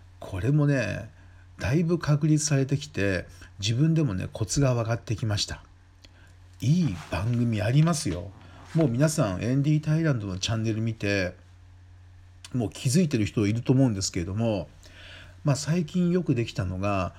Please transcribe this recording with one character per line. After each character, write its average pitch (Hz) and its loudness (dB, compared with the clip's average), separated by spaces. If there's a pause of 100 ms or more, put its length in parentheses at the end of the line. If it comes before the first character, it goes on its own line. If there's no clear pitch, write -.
(200)
こ 92 -10
れ 117 2
も 147 4
ね、 110 0 (480)
だ 107 0
い 175 4
ぶ 170 2
確 151 2
立 151 4
さ 143 2
れ 135 2
て 139 0
き 143 -6
て、 95 -2 (320)
自 104 -2
分 160 4
で 160 4
も 117 0
ね、 95 -4
コ - -4
ツ - -2
が 131 4
分 117 0
か 110 -2
っ 117 -2
て - -6
き - -4
ま 104 0
し - -4
た。 - -8 (1000)
い 160 2
い 104 0 (140)
番 104 -2
組 117 0
あ 104 0
り 147 6
ま 170 2
す - -4
よ。 90 -6 (440)
も 160 4
う 139 4
皆 127 2
さ 110 0
ん、 92 -6
エ 113 0
ン 139 2
デ 147 2
ィ・ 151 2
タ 151 0
イ 165 0
ラ 160 2
ン 120 -2
ド 101 -6
の 90 -4
チ 95 -4
ャ 113 -2
ン 110 -2
ネ 113 0
ル 107 -4
見 113 -2
て、 101 -2 (1200)
も 120 0
う - -4
気 - -4
づ 135 4
い 170 4
て 147 0
る 107 2
人 101 0
い 101 2
る 120 -4
と - 2
思 131 4
う - 4
ん 110 -2
で 95 -4
す - -4
け 95 -4
れ 87 -4
ど 95 -6
も、 107 -2 (760)
ま 147 4
あ、 - -2
最 170 -2
近 175 0
よ 180 2
く 139 0
で 117 0
き - -8
た 101 -4
の 90 -4
が、 95 -2